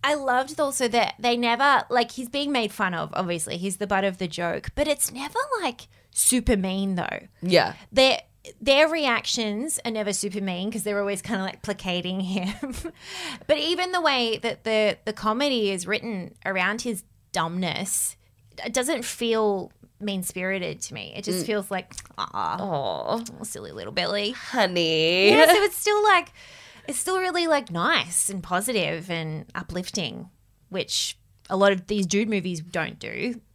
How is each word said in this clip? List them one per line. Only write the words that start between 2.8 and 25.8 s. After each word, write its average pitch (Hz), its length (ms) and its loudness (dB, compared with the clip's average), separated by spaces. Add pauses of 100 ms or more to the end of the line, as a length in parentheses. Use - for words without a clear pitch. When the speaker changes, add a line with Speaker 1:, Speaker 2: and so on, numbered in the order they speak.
Speaker 1:
of, 156 180 -4
obviously. 170 460 -2
He's 185 180 -4
the 208 100 -4
butt 190 180 2
of 190 120 0
the 185 100 -4
joke. 170 480 -4
But 294 140 0
it's - 240 0
never, 285 260 -6 (220)
like, 262 220 -4 (300)
super 240 440 4
mean, 190 380 0
though. - 320 -4 (160)
Speaker 2:
Yeah. 165 320 4 (180)
Speaker 1:
Their, 262 280 6 (400)
their 277 280 6
reactions 247 960 -2
are 233 80 -2
never 208 200 -2
super 202 280 -4
mean 190 320 -2
'cause 208 100 -4
they're 202 160 0
always 202 240 -2
kinda, 190 220 -2
like, - 180 -8
placating 185 580 -4
him. 190 540 -4 (360)
<laughs> 320 360 -10
But 302 120 4
even 359 340 0
the 359 80 0
way 247 380 2
that - 260 -4
the, 214 400 2
the 220 80 -4
comedy 220 580 0
is 180 160 -4
written 202 480 -4 (100)
around 190 380 0
his 226 220 -4 (260)
dumbness, 175 840 -2 (480)
it 247 80 -6
doesn't 254 320 0
feel 220 680 0 (300)
mean-spirited 185 840 -4
to - 120 -10
me. 104 200 -12
It - 80 -10
just 180 220 -2
Speaker 2:
Mm. - 20 -4
Speaker 1:
feels 208 240 -2
like, 185 220 -6 (260)
"Aw, - 160 -4
Speaker 2:
Aw. 123 1120 -4
Speaker 1:
silly - 260 -12
little 110 220 -10
Billy." 208 400 -2
Speaker 2:
Honey. 175 1000 2
Speaker 1:
Yeah, - 160 10
so 381 160 8
it's 403 160 0
still, 415 240 2